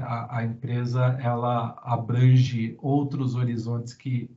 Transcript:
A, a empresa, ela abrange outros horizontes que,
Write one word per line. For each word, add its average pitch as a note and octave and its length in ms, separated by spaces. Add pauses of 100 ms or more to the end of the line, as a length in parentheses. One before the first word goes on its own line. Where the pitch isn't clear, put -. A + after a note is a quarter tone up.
A, A#2+ 360
a A2+ 60
empresa, B2 800
ela A#2+ 600
abrange A#2+ 1000
outros C3+ 520
horizontes A#2 600
que, B2 420